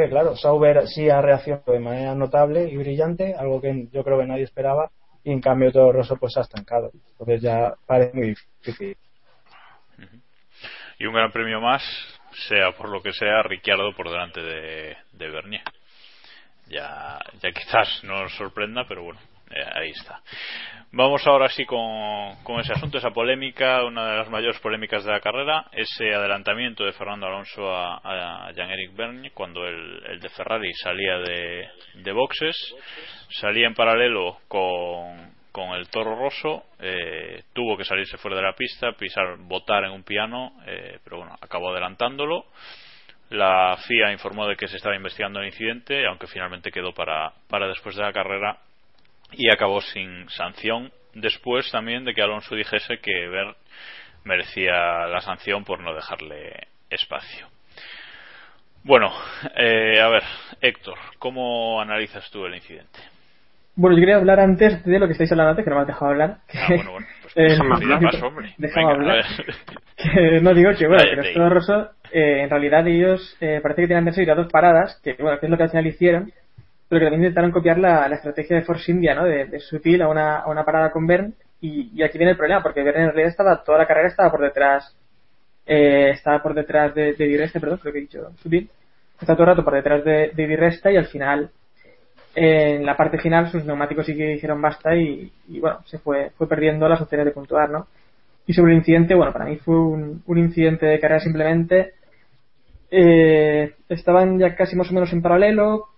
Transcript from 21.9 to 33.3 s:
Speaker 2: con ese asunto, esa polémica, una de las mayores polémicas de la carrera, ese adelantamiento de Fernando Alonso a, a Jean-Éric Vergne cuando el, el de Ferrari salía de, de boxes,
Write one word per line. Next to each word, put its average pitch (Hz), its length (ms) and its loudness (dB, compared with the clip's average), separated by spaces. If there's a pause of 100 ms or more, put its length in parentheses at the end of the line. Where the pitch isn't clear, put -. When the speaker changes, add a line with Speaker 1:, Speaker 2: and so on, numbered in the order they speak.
Speaker 2:
con 117 160 -8
ese 117 120 -8
asunto, 143 260 -6
esa 120 120 -6
polémica, 131 760 -2
una 117 260 -8
de 107 80 -4
las 110 120 -8
mayores 113 300 -6
polémicas 107 440 -6
de 104 60 -8
la 104 100 -2
carrera, 143 520 -6
ese 110 420 -6
adelantamiento 104 680 -6
de 98 80 -6
Fernando 101 340 -12
Alonso 98 480 -12
a, 90 720 -10
a 90 60 -20
Jean-Éric 92 420 -12
Vergne 120 380 -14
cuando 90 340 -12
el, 85 440 -14
el 90 100 -16
de 90 80 -18
Ferrari 104 460 -8
salía 92 440 -6
de, 87 500 -10 (360)
de 98 80 -8
boxes, 139 440 -6 (840)